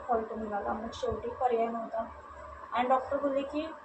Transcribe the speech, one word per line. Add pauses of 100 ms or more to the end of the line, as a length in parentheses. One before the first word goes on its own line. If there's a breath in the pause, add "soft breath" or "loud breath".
फॉल्ट
निघाला.
मग
शेवटी
पर्याय
नव्हता (680)
आणि
डॉक्टर
बोलले
की (220)